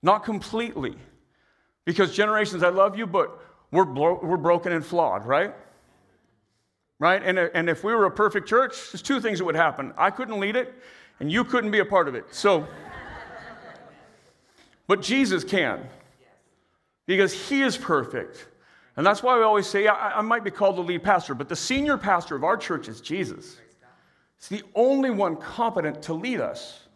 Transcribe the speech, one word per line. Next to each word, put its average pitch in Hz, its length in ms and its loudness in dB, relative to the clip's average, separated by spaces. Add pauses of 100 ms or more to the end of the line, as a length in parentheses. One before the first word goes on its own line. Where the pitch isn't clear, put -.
not 202 220 4
completely, 220 720 -6 (840)
because 180 280 0
Generations, 208 520 0
I 175 60 6
love 196 280 2
you, 226 80 -4
but 170 340 -2 (300)
we're 180 140 6
bro-, 151 360 0
we're 165 160 -2
broken 175 360 2
and 165 120 -2
flawed," 123 400 0
right? 151 300 0 (1400)
Right? 185 240 2
And, 185 160 0
and 170 320 0
if 160 140 -2
we 220 100 0
were 220 100 4
a 185 60 2
perfect 208 360 0
church, - 460 0
there's - 80 -12
two 269 200 -2
things 214 180 -2
that 185 80 -2
would 160 80 0
happen. 151 420 0
I 190 140 4
couldn't 220 280 -8
lead 202 180 0
it, 254 180 -2 (460)
and 147 120 -4
you 214 120 2
couldn't 233 260 0
be 208 80 2
a 190 60 4
part 180 240 2
of 131 60 -6
it. 113 200 -8
So, 170 320 4 (2250)
but - 140 2
Jesus 220 440 0
can, 147 440 -2 (1160)
because 190 260 2
he 277 300 -2
is 254 160 0
perfect. - 680 -4 (480)
And 147 100 2
that's 208 160 2
why 247 160 4
we 226 60 4
always 208 220 4
say, 202 180 0
"Yeah, 214 80 6
I, 208 260 -2
I - 20 0
might 226 240 -2
be 196 60 -4
called 190 260 0
the 180 60 -4
lead 175 200 -4
pastor, 180 300 2
but 135 160 -8
the - 80 -6
senior 277 400 -2
pastor 180 380 -2
of 131 100 -6
our 190 120 2
church 160 320 -6
is 110 120 -14
Jesus." 143 580 -8 (800)
He's - 240 -10
the - 140 -18
only 269 360 4
one 190 260 0
competent 175 680 -4
to 165 100 -6
lead 196 280 -4
us. - 560 -8